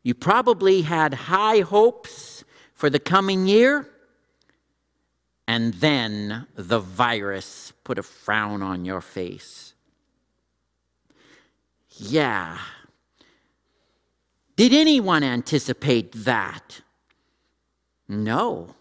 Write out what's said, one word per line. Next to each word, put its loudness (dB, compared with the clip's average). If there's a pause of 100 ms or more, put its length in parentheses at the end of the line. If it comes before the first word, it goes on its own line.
You -2
probably 2
had 0
high 2
hopes 0 (300)
for 0
the 2
coming 2
year, 4 (1600)
and -2
then -4
the -2
virus -6 (120)
put -8
a -10
frown -6
on -6
your -6
face. -14 (2250)
Yeah. -4 (2000)
Did 6
anyone 4
anticipate -2
that? -6 (1300)
No. -4